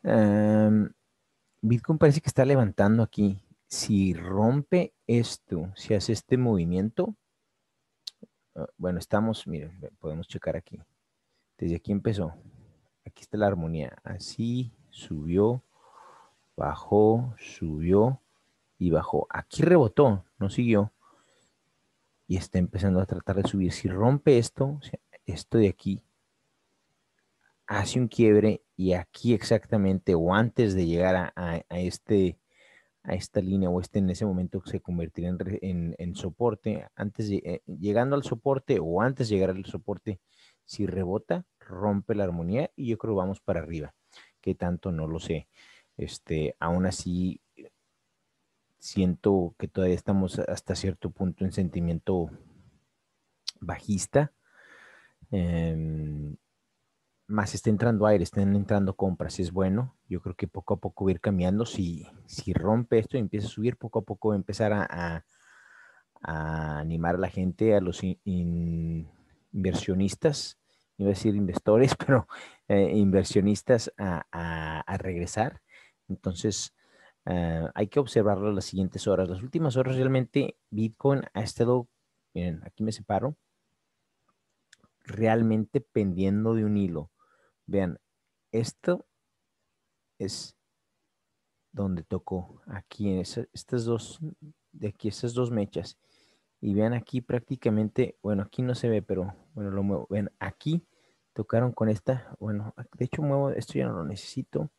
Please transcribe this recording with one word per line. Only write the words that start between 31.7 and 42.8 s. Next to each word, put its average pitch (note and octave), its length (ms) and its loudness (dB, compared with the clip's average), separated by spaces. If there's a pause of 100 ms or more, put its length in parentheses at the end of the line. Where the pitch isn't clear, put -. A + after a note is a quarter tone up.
este, F#2 600 0 (640)
a - 100 -4
esta F#2 280 -2
línea F#2 280 0
o F2+ 100 0
este F#2+ 200 -4
en F#2+ 100 2
ese F2+ 160 -2
momento F#2 400 -2
se - 140 -6
convertirá F2 500 -6
en F2+ 80 -4
re-, F#2 240 -6
en, F2 380 -4
en F2 160 -6
soporte, G#2+ 800 -4
antes G#2 340 -6
de, G2+ 60 0 (100)
eh, F2 220 -8
llegando G#2 480 0
al C#3 80 -2
soporte C3 580 0
o E2+ 220 0
antes B2+ 260 0
de G#2 60 2
llegar F#2 160 2
al F#2+ 140 -6
soporte, G2+ 540 -8 (460)
si G2+ 220 -4
rebota, F#2+ 580 -4 (140)
rompe G2+ 560 -2
la G2+ 80 0
armonía F2+ 520 -2
y C3+ 120 -6